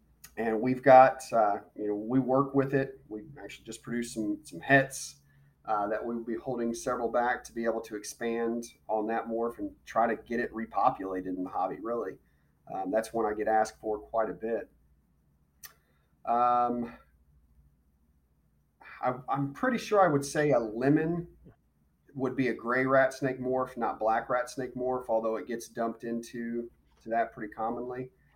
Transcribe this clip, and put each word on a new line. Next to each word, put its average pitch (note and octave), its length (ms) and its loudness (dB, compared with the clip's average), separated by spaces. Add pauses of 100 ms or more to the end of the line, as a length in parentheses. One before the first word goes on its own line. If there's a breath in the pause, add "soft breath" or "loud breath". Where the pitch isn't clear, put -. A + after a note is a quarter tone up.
(380)
And A2 240 0
we've B2+ 220 0
got, C3 380 12 (100)
uh, G#2+ 260 4 (180)
you G#2+ 120 -6
know, G#2 80 0
we A2+ 240 0
work C3 340 2
with C#3 200 2
it. C3+ 340 0
We G#2+ 140 -10 (200)
actually - 240 -16
just A2+ 160 -14
produced A#2 320 -4
some, G#2 300 -4
some - 160 -14
hets, - 560 2 (500 soft breath)
uh, G#2 220 -2
that G#2+ 180 -2
we A#2 100 -4
will A2+ 100 -6
be A#2 100 -4
holding A#2+ 400 -4
several A#2 340 -4
back A#2+ 360 0
to - 80 -20
be A#2 120 -6
able A2+ 160 -2
to A2 140 -12
expand A#2 680 -4 (220)
on G#2+ 200 -2
that A2+ 200 -4
morph A#2 320 -4
and G2+ 120 -8 (140)
try A2+ 220 2
to A2 160 0
get A#2 160 -4
it - 140 -4
repopulated G2 760 -2
in F#2 160 -6
the F#2 60 -6
hobby, F#2+ 320 -4
really. A2+ 320 -6 (600)
Um, F#2+ 180 -6
that's A2 220 0
one A2+ 120 0
I G#2+ 100 0
get G#2+ 120 -2
asked A2 320 2
for G#2+ 200 -4
quite A2+ 300 -2
a F2+ 40 -8
bit. A2 360 -4 (1600 loud breath)
Um, A#2+ 680 2 (2000 loud breath)
I, B2 120 0 (160)
I'm C#3 240 -2
pretty B3+ 240 0
sure G#3 240 4
I F#3 60 8
would C#3+ 180 2
say D3 260 2
a B2 80 6
lemon D3 680 2 (880)
would C3 200 -2
be C3 140 0
a A#2 40 -2
gray B2 320 0
rat C3 280 4
snake C3 280 -4
morph, B2+ 340 -2
not A2 240 -4
black A2 300 0
rat B2 200 -2
snake B2 260 -8
morph, B2+ 340 -4
although A2+ 280 0
it F#2+ 100 -8
gets A#2 200 -8
dumped A2+ 360 -6
into A#2 680 -6 (340)
to A2+ 60 -14
that A2+ 240 0
pretty G#2+ 200 -10
commonly. B2 560 -6 (260 soft breath)